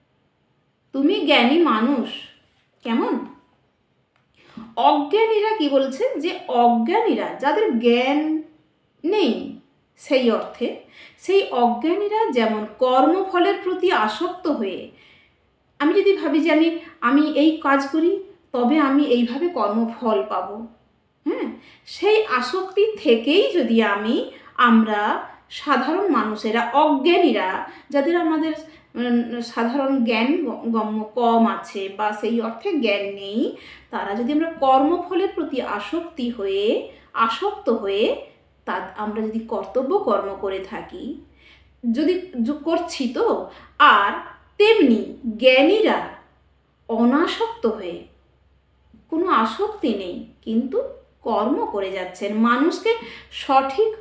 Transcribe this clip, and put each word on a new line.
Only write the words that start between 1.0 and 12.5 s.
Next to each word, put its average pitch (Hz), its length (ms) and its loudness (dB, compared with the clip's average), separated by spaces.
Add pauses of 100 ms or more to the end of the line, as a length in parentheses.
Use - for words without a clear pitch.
জ্ঞানী 285 440 4
মানুষ, 247 500 2 (760)
কেমন? 277 360 0 (1600)
অজ্ঞানীরা 415 800 2
কি 294 120 0
বলছে? 269 500 0
যে 349 300 -4
অজ্ঞানীরা, 240 920 2
যাদের 311 380 0
জ্ঞান 277 640 2 (600)
নেই 349 560 0 (360)
সেই 247 340 2
অর্থে, - 460 -4 (420)
সেই 381 300 2
অজ্ঞানীরা 349 840 0
যেমন 214 360 0 (120)